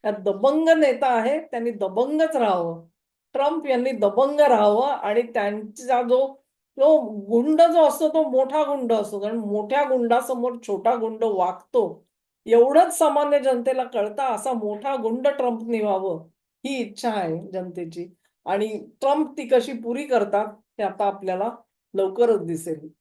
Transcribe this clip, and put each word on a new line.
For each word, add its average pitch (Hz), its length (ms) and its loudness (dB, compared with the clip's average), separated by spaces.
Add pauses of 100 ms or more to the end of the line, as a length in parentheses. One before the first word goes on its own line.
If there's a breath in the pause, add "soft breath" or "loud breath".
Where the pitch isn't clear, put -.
या 214 60 -2
दबंग 208 580 0
नेता 285 380 4
आहे, 247 340 0
त्यांनी 240 300 -6
दबंगच 254 680 -2
राहावं, 175 480 -2 (480)
ट्रम्प 294 340 -2
यांनी 254 240 0
दबंग 233 500 2
राहावं 226 460 6
आणि 233 360 -2
त्यांचा 233 800 -4
जो, 262 320 2 (440)
जो 294 220 6
गुंड 233 640 0
जो 339 180 6
असतो, 302 280 4
तो 311 200 2
मोठा 262 340 2
गुंड 277 300 -2
असतो, 202 260 -2
कारण 214 180 -4
मोठ्या 214 460 -2
गुंडासमोर 247 680 0 (140)
छोटा 214 280 0
गुंड 226 300 -4
वाकतो, 185 800 -2 (420)
एवढंच 269 520 6
सामान्य 285 400 2
जनतेला 254 460 0
कळतं, 226 380 -4
असा 254 300 -4
मोठा 220 500 -4
गुंड 247 260 -2
ट्रम्पनी 233 520 -2
व्हावं, 190 400 -2 (440)
ही 269 120 -6
इच्छा 233 340 -6
आहे 170 420 -6
जनतेची. 175 560 -10 (380)
आणि 208 400 -4 (140)
ट्रम्प 294 380 0
ती 254 100 -10
कशी 254 240 2
पुरी 240 320 -6
करतात, 208 420 0
हे - 360 -12
आता 196 220 -4
आपल्याला 196 460 -4 (440)
लवकरच 196 460 2
दिसेल. 160 480 -8 (120)